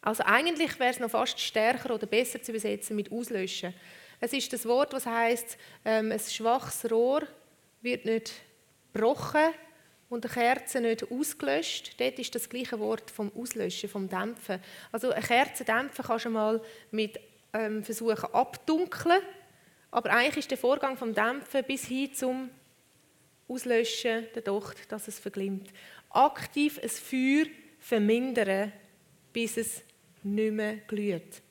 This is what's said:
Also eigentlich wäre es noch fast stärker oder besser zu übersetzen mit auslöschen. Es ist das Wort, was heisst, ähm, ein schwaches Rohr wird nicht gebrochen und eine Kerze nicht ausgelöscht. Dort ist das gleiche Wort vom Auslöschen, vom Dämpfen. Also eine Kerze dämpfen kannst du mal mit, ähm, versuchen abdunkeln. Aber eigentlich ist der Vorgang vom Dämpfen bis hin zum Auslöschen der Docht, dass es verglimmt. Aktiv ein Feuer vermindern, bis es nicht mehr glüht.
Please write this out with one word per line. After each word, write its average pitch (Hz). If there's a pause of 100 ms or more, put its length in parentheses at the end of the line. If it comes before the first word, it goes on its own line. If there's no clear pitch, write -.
Also 220
eigentlich 302
wäre 247
es 240
noch 233
fast 226
stärker 233
oder 214
besser 240
zu 240
übersetzen 214
mit 208
auslöschen. 190 (440)
Es 233
ist 269
das 247
Wort, 262
was 269
heisst, 233 (260)
ähm, 220
ein 214
schwaches 233
Rohr 247 (600)
wird 247
nicht 220 (600)
gebrochen 302 (560)
und 240
eine 240
Kerze 254
nicht 226
ausgelöscht. -
Dort 254
ist 240
das 226
gleiche 240
Wort 220
vom 202
Auslöschen, 208
vom 190
Dämpfen. 196 (300)
Also 240
eine -
Kerze 247
dämpfen 247
kannst 226
du 240
mal 220 (280)
mit, 214 (320)
ähm, 214
versuchen 220
abdunkeln. 339 (680)
Aber -
eigentlich 247
ist -
der 269
Vorgang 269
vom 226
Dämpfen 254
bis 269
hin 269
zum 254 (1000)
Auslöschen 233
der 226
Docht, -
dass 214
es 208
verglimmt. 196 (400)
Aktiv 294
ein 233
Feuer 269 (340)
vermindern, 214 (600)
bis 226
es - (400)
nicht 214
mehr 214 (100)
glüht. 202